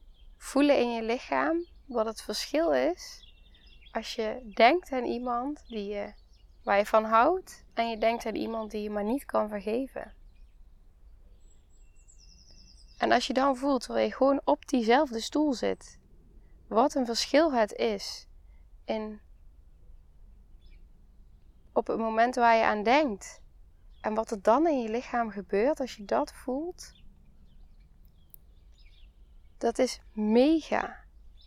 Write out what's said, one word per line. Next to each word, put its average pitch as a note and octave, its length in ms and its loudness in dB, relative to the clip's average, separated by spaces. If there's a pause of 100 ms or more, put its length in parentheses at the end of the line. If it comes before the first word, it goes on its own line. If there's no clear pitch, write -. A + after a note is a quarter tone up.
(440)
voelen C#4+ 340 4
in A#3+ 140 0
je A3+ 100 -4
lichaam C4+ 640 -2 (200)
wat A3+ 200 -2
het A3 160 -8
verschil D4+ 500 -2
is - 600 -2 (600)
als - 220 -8
je A3+ 400 -6
denkt C#4 380 4
aan B3+ 120 -2
iemand B3 640 -4
die G#3+ 180 -8
je, G#3 260 -8 (500)
waar G3+ 160 2
je G#3 80 2
van A3 180 4
houdt B3 600 2 (100)
en A#3 160 -2
je A3 80 -6
denkt A3+ 280 0
aan G#3+ 80 -4
iemand A3 360 -6
die G#3 120 -6
je G#3 80 -6
maar G#3 140 -4
niet B3 200 -2
kan A3 240 0
vergeven. G#3+ 680 -6 (2750)
En A3+ 140 0
als A#3+ 140 2
je C4 60 -4
dan C4 240 2
voelt, C4 260 -2
terwijl A3+ 240 -2
je G#3+ 80 -6
gewoon C#4 300 2
op - 240 0
diezelfde A#3+ 520 2
stoel D4 320 0
zit, G3 460 -6 (680)
wat A#3 280 2
een C4 120 0
verschil C#4 460 2
het A3 200 0
is - 540 -4 (580)
in, G#3+ 360 -8 (2500)
op A#3 140 0
het - 120 -4
moment A3+ 360 0
waar A#3 220 4
je A3 80 2
aan G#3+ 180 0
denkt. A#3+ 600 0 (580)
En G#3+ 140 -4
wat A3 160 -4
er G#3 120 -6
dan C4 240 6
in C#4 160 0
je A3 60 -6
lichaam A#3 420 -4
gebeurt G3+ 500 -2
als B3 140 -8
je G#3 100 -16
dat B3+ 280 -2
voelt, D4+ 600 -8 (2750)
dat A#3 140 -2
is - 220 -2 (120)
mega. B3 920 2 (420)